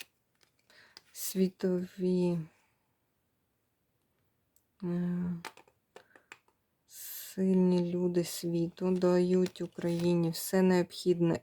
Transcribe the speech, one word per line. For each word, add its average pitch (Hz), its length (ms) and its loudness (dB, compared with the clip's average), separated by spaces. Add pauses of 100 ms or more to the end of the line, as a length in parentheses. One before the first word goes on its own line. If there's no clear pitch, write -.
(1120)
Світові, 180 1300 -2 (2500)
е, 175 500 -4 (1600)
сильні 180 1040 0
люди 175 320 0
світу 170 680 -4
дають 180 720 2
Україні 170 680 0
все 190 320 0
необхідне 180 800 2